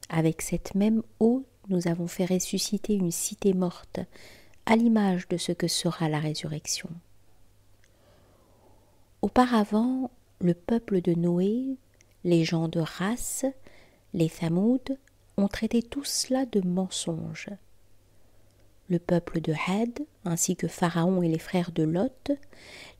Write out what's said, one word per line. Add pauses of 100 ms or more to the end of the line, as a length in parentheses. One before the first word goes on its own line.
Avec
cette
même (200)
eau, (240)
nous
avons
fait
ressusciter
une
cité
morte, (640)
à
l'image
de
ce
que
sera
la
résurrection. (2250)
Auparavant, (280)
le
peuple
de
Noé, (480)
les
gens
de
Ras, (680)
les
Thamoud, (400)
ont
traité
tout
cela
de
mensonge. (1400)
Le
peuple
de
Had, (200)
ainsi
que
Pharaon
et
les
frères
de
Lot, (680)